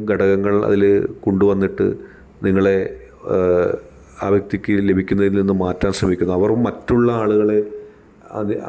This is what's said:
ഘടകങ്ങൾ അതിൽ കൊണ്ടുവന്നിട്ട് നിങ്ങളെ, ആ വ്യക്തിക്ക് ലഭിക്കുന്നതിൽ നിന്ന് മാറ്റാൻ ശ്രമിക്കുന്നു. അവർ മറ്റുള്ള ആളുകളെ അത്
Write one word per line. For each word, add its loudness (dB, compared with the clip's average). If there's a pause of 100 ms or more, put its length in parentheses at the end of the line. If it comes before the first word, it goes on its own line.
(100)
ഘടകങ്ങൾ 2 (120)
അതിൽ 2 (440)
കൊണ്ടുവന്നിട്ട് 2 (600)
നിങ്ങളെ, 2 (1500)
ആ -2
വ്യക്തിക്ക് -2 (160)
ലഭിക്കുന്നതിൽ 0
നിന്ന് 0
മാറ്റാൻ -2
ശ്രമിക്കുന്നു. 0
അവർ 2 (140)
മറ്റുള്ള 0 (140)
ആളുകളെ 2 (800)
അത് -4 (160)